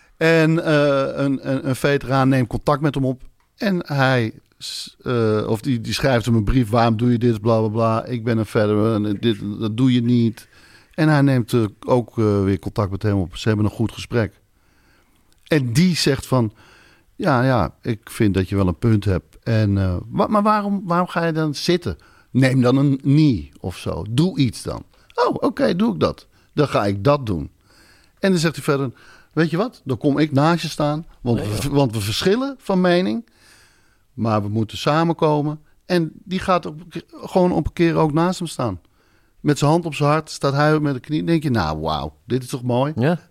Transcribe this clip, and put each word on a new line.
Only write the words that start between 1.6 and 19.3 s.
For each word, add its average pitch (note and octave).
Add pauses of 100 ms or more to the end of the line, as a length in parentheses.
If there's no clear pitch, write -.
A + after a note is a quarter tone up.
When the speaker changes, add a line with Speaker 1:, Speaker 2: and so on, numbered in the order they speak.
Speaker 1:
een C3
veteraan C3+
neemt C3
contact C#3
met C#3+
hem C3+
op. B2+ (340)
En F#3+
hij C3 (240)
s-, -
eh, A2
of A2
die, B2
die A2
schrijft B2+
hem A#2
een A2
brief. A#2+
"Waarom A#2
doe B2
je A#2+
dit? A2+
Bla, A2+
bla, A2
bla. A2+
Ik A#2+
ben A#2
een A2
veteran. G#2+
En G#2
dit, A2+ (220)
dat A2
doe B2+
je B2
niet." A#2 (460)
En D#3
hij D3
neemt, C3
eh, A#2+ (220)
ook, B2
eh, G#2
weer F#2+
contact G2+
met G2
hem G#2
op. F2+
Ze -
hebben G#2+
een G2+
goed A2
gesprek. A2 (1120)
En C3
die E3+
zegt -
van, A#2+ (640)
"Ja, C#3
ja, A#2+
ik A#2 (100)
vind G#2
dat F#2+
je G2
wel G2
een F2
punt A2
hebt. F#2